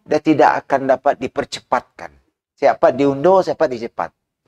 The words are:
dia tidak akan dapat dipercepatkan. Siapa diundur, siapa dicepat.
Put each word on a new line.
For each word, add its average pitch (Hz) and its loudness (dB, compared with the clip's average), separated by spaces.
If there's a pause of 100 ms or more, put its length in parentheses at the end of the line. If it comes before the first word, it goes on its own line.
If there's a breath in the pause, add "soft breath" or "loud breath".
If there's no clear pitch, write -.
dia 151 -2
tidak 143 2
akan 135 -2
dapat 131 0
dipercepatkan. - -8 (460)
Siapa 143 2
diundur, 143 2
siapa 151 -2
dicepat. 110 -6 (380)